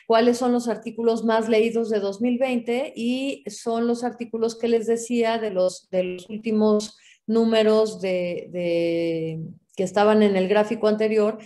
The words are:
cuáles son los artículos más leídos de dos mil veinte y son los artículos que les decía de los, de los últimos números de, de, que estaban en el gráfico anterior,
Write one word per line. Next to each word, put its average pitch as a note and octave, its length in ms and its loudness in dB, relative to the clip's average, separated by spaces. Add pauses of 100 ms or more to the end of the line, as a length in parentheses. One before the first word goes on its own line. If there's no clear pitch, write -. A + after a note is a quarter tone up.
cuáles A#3+ 320 4
son B3 140 0
los A#3+ 160 0
artículos A3+ 580 -2
más A3 240 0
leídos A3+ 400 2
de G#3+ 100 0
dos G3 220 -4
mil B3 160 0
veinte B3 580 -2
y B3+ 520 -4
son A#3 400 -4
los A#3+ 160 -2
artículos A#3 520 -6
que - 120 -4
les A#3 180 0
decía A#3 540 -2
de A3 100 -6
los, F#3 400 -2
de F3+ 140 -2
los F3+ 260 -10
últimos G#3+ 720 0 (260)
números A3 760 2
de, F3+ 520 -4
de, E3+ 880 -2 (360)
que - 60 -4
estaban G#3 400 4
en G3+ 140 4
el F#3 120 2
gráfico G#3 400 0
anterior, G#3+ 580 0